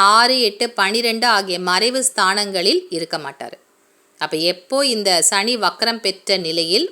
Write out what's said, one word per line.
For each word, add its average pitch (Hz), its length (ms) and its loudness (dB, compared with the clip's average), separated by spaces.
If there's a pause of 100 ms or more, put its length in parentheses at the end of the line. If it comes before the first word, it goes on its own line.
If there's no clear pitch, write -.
(120)
ஆறு, 240 300 4
எட்டு, 214 280 -2
பனிரெண்டு 226 580 0
ஆகிய 196 320 0
மறைவு 196 400 0
ஸ்தானங்களில் 202 880 0
இருக்க 165 280 -6
மாட்டார். 139 400 -12 (600)
அப்ப 156 180 -4
எப்போ 175 480 -2
இந்த 214 240 0 (120)
சனி 214 360 0
வக்ரம் 220 480 -2
பெற்ற 190 320 -2
நிலையில் 170 540 -2